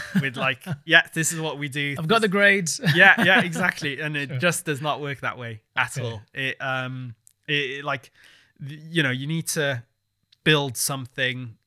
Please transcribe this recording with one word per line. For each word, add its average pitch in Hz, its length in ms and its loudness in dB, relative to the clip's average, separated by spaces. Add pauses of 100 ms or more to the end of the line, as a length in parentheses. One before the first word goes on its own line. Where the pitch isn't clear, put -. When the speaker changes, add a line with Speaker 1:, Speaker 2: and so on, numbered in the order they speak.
Speaker 1:
<laughs> - 160 -2
Speaker 2:
with, 135 160 -2
like, 131 280 -2 (200)
"Yeah, 165 300 4
this 160 180 -2
is 165 80 -6
what 156 180 -4
we 143 100 -6
do." 143 300 -4
Speaker 1:
I've 156 100 -4
got 220 120 4
the 220 80 2
grades. 196 600 4
<laughs> 143 60 6
Speaker 2:
Yeah, 185 200 10 (100)
yeah, 185 180 6
exactly. 160 580 -2
And 151 160 -4
it 143 120 -4
Speaker 1:
Sure. 131 100 -6
Speaker 2:
just 170 280 0
does 143 160 -2
not 143 180 -2
work 139 200 -8
that 117 180 -6
way 117 240 -10 (140)
at - 200 -2
Speaker 1:
Okay. 120 100 -4
Speaker 2:
all. 113 160 -8 (120)
It, 131 260 -4
um, 127 540 -6 (320)
it, 143 320 -2
it, 143 60 -12
like, 139 260 -6 (560)
th-, 151 140 -14 (100)
you 165 120 2
know, 135 100 2
you 131 140 -4
need 160 220 -4
to 139 360 -2 (600)
build 143 320 2
something 127 800 -4 (100)